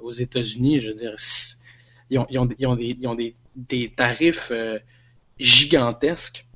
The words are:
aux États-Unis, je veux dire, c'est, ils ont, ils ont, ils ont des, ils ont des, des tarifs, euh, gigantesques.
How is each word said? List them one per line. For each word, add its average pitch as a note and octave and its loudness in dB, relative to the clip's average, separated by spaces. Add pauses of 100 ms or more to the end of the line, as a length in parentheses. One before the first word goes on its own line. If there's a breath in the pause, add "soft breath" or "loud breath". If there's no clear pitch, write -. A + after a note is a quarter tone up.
aux A#2+ -12
États-Unis, B2 -2
je A2 -8
veux A2 -8
dire, A2+ -10
c'est, - 0 (560 soft breath)
ils C3 2
ont, A#2+ -2
ils B2+ -2
ont, B2+ 2 (120)
ils C3+ -2
ont B2+ 0
des, A#2+ -4
ils B2+ -6
ont A#2 -4
des, A#2 -6 (220)
des B2 -6
tarifs, C#3 0
euh, A2+ -6 (600 soft breath)
gigantesques. C#3+ 4 (100)